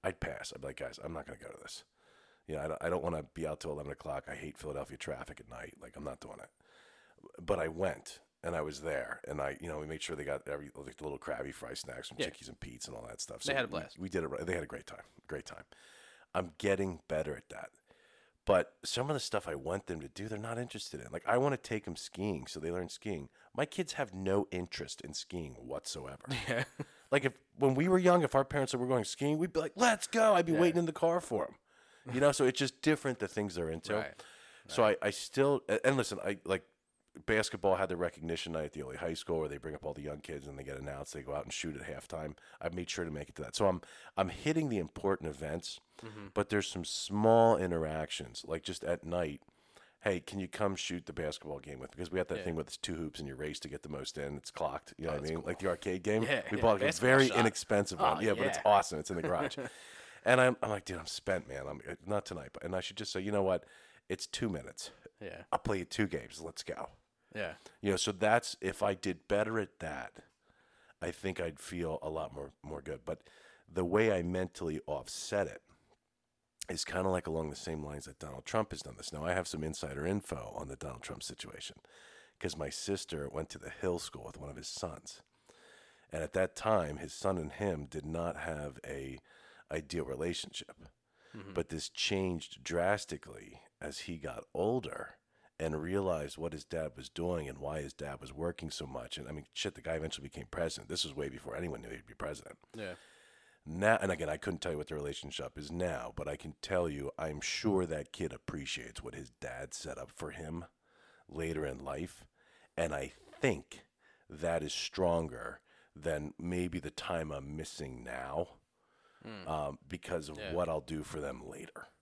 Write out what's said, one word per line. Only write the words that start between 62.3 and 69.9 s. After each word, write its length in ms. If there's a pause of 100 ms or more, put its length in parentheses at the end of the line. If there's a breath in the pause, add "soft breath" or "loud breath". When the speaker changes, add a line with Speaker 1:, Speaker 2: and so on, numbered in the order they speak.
Speaker 1:
But, 140
and 100
I 60
should 160
just 160
say, 80
"You 100
know 120
what? 200 (460 loud breath)
It's 180
two 220
minutes. 420 (300)
Speaker 2:
Yeah. 220 (100)
Speaker 1:
I'll 60
play 180
you 80
two 220
games. 340
Let's 200
go." 280 (440)
Speaker 2:
Yeah. 200 (280 loud breath)
Speaker 1:
You 100
know, 60
so 140
that's, 480
if 240
I 120
did 340
better 300
at 200
that, 320 (920 soft breath)